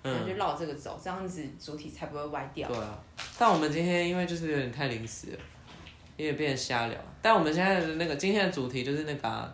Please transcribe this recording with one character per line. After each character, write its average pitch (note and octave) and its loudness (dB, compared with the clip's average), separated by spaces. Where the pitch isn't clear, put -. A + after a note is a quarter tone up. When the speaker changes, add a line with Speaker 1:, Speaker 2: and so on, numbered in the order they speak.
Speaker 1:
嗯。 - -2
Speaker 2:
然 E3+ -2
后 E3+ -2
就 F#3 -4
绕 F#3 2
这 D#3+ -4
个 D3 -6
走， - -8
这 F#3 -6
样 F#3+ -6
子 E3 -6
主 - -10
体 D3+ -10
才 - -8
不 D3 -10
会 D3 -4
歪 C#3 -6
掉。 D3 -6
Speaker 1:
对 A#2+ -2
啊， G#2+ -6
但 A3+ 8
我 E3+ 6
们 D#3 2
今 E3 2
天 F3 4
因 F3 2
为 F3+ 2
就 E3+ -2
是 D#3+ -2
有 D3 2
点 B2+ 0
太 C#3 -2
临 A2+ -2
时 - -10
了， - -10
有 D3+ -2
点 D3 0
变 D3 2
成 C3 2
瞎 A#2+ 0
聊。 A2+ -4
但 A3 8
我 G3+ 8
们 D#3 4
现 F3 4
在 F#3+ 6
的 D#3+ 0
那 E3+ 2
个， D#3 0
今 F#3+ 2
天 G3+ 4
的 F3 2
主 C3 -2
题 B2 -2
就 C#3 0
是 D3+ 0
那 D3 -4
个 A#2 -4
啊 A#2 -4